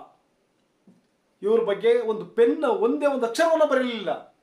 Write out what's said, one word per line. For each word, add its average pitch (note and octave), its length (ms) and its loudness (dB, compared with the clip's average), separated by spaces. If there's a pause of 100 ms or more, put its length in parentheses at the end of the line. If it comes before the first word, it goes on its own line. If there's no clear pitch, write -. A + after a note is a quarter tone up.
(1400)
ಇವ್ರ A3 220 2
ಬಗ್ಗೆ A3 360 0
ಒಂದು G#3+ 260 -4
ಪೆನ್, C#4 380 0
ಒಂದೇ B3 420 0
ಒಂದು B3+ 200 -2
ಅಕ್ಷರವನ್ನ D#4+ 380 2
ಬರೀಲಿಲ್ಲ A#3+ 760 -2